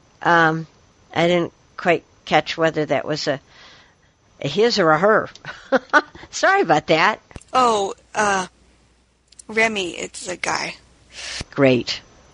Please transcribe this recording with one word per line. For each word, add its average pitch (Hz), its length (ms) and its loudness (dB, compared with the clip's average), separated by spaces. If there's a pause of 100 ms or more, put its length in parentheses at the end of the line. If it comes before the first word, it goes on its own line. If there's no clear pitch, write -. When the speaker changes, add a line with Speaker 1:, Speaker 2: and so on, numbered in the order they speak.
(220)
Speaker 1:
Um, 160 440 2 (480)
I 165 140 0
didn't 175 260 0 (240)
quite - 260 0 (220)
catch - 320 0
whether 156 300 0
that 143 180 -2
was 151 220 -6
a, 143 120 -4 (1040)
a 151 60 -6
his 214 320 0
or 165 100 4
a 156 80 6
her. 190 320 2 (420)
<laughs> - 600 -2
Sorry 381 300 2
about 156 260 0
that. 170 340 2 (320)
Speaker 2:
Oh, 220 400 0 (220)
uh, 196 320 0 (1000)
Remy, 214 440 -2
it's - 360 -12
a 180 80 -8
guy. 160 400 -6 (760)
Speaker 1:
Great. 127 500 0 (320)